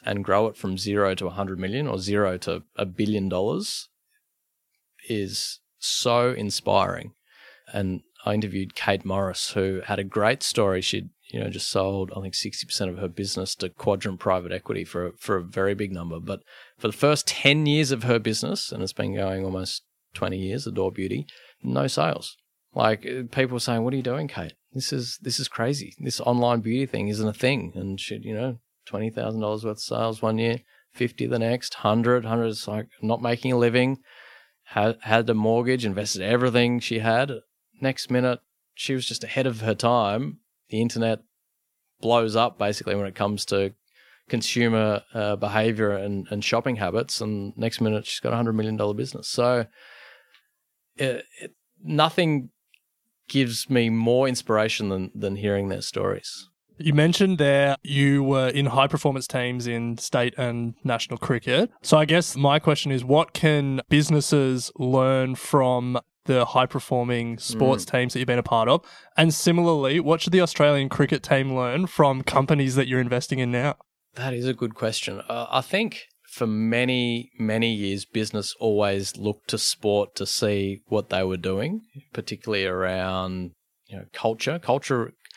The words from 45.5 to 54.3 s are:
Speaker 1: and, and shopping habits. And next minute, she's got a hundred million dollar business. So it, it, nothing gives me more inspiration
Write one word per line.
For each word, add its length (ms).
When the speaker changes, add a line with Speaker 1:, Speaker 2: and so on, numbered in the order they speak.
Speaker 1:
and, 380
and 140
shopping 340
habits. 440
And 360
next 220
minute, 260
she's 140
got 140
a 20
hundred 180
million 220
dollar 180
business. 340
So 380
it, 280
it, 100
nothing 640
gives 420
me 200
more 380
inspiration 640